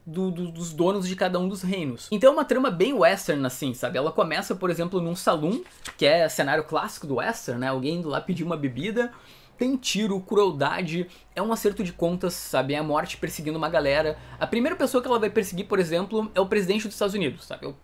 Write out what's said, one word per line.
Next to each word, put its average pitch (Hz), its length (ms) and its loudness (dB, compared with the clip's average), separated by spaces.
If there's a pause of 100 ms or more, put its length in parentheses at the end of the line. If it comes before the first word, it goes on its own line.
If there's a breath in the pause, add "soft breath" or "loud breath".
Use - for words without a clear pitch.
do, 185 260 -2
do, 175 180 -6
dos 165 220 -10
donos 180 340 2
de 185 120 -2
cada 185 200 0
um 180 120 0
dos 196 120 -8
reinos. 180 500 -4
Então 214 200 8
é - 20 6
uma 311 120 2
trama 254 240 2
bem 190 240 2
western, 165 520 4
assim, 127 280 -4
sabe? 123 240 -4
Ela 147 140 0
começa, 180 440 0
por 185 140 -2
exemplo, 175 320 -2
num 170 140 -2
salão, 180 460 0 (360 loud breath)
que 151 80 2
é 160 240 6
cenário 147 340 0
clássico 156 440 -4
do 135 80 -2
western, 135 440 -4
né? 131 80 -2
Alguém 135 280 -2
indo 175 120 -4
lá 143 140 -2
pedir 180 220 -4
uma 170 120 -2
bebida. 170 560 -2 (460 loud breath)
Tem 262 180 0
tiro, 196 460 0
crueldade, 175 840 0 (260 loud breath)
é - 80 -4
um 220 100 0
acerto 214 320 0
de 175 80 -4
contas, 175 420 -2
sabe? 135 400 0
É 147 40 -2
a 151 60 -2
Morte 156 340 -2
perseguindo 156 400 -6
uma 156 120 -2
galera. 156 480 2 (220 loud breath)
A 143 80 -2
primeira 294 300 0
pessoa 254 240 2
que 262 80 -4
ela 240 100 4
vai 208 100 2
perseguir, 196 360 -2
por 202 140 0
exemplo, 202 540 0
é 185 60 0
o 190 60 6
presidente 208 420 2
dos 196 80 -10
Estados 202 200 0
Unidos, 170 300 -2
sabe? - 200 -10
É 139 40 -6
o 135 140 -10